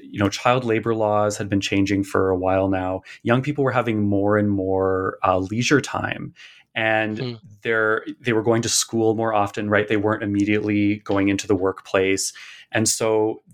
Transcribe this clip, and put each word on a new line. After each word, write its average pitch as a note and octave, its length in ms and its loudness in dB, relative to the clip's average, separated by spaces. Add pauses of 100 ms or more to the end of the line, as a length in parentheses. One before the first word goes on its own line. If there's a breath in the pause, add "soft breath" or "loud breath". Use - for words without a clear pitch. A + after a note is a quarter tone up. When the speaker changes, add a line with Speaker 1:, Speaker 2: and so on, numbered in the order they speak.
Speaker 1:
you - 200 -12
know, G2+ 80 4
child B2 360 0
labor A2+ 300 0
laws G#2 420 0
had G#2 120 -6
been G2+ 120 0
changing G2 440 0
for F#2+ 260 0
a F#2 60 2
while F#2+ 320 2
now. F#2 340 -4 (220 loud breath)
Young A#2+ 180 2
people C#3 220 -2
were B2+ 80 0
having A2+ 300 0
more G2+ 360 2
and G#2 120 2
more, F#2+ 760 0
uh, F#2 140 4
leisure A2+ 420 2
time, - 520 -6 (400 loud breath)
and A2 460 0
Speaker 2:
Hmm. B2 160 -6 (280)
Speaker 1:
they're, A2 420 0 (160)
they B2 120 -2
were A2 120 2
going A#2 180 2
to A2+ 60 -4
school A2 480 0
more A2+ 180 -2
often, G#2 340 -2
right? G#2 200 2
They A2+ 80 2
weren't G#2+ 260 0
immediately G#2 760 0
going G2 300 0
into G2 200 -2
the G#2 80 4
workplace. F#2+ 760 0 (380 loud breath)
And A2+ 180 0
so A2 540 0 (120)